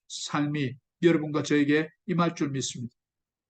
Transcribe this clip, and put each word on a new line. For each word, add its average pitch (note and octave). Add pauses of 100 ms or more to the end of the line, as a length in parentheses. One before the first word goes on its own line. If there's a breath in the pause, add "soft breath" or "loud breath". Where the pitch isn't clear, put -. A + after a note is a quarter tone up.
삶이 D3 (300)
여러분과 D3+
저에게 D3 (200)
임할 E3+
줄 D3
믿습니다. B2+ (560)